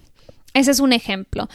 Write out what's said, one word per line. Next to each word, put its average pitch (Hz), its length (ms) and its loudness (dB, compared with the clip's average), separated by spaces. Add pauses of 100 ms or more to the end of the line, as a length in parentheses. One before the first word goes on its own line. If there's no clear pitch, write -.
(540)
Ese 269 180 4
es 269 80 0
un 269 120 2
ejemplo. 202 640 -4